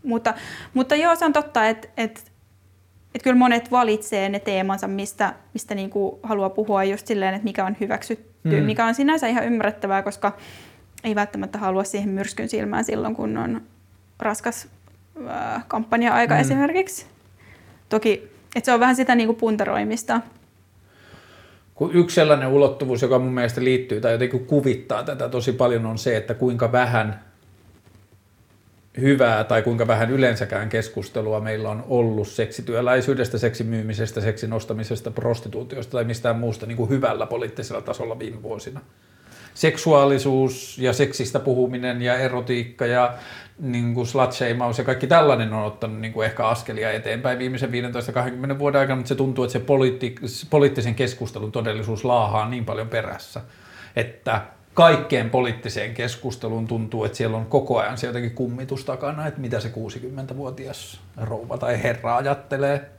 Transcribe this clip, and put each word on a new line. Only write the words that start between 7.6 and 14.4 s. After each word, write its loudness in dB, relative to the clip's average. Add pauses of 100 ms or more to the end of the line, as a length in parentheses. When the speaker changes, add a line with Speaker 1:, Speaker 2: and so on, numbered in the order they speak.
Speaker 1:
on -2
hyväksytty, -6 (300)
Speaker 2:
Mm. 2
Speaker 1:
mikä 2
on 2
sinänsä 2
ihan 0
ymmärrettävää, 0
koska -4 (680)
ei -2
välttämättä -4
halua 0
siihen -4
myrskyn -4
silmään -2
silloin, -4
kun -4
on -2 (580)
raskas, -6 (640)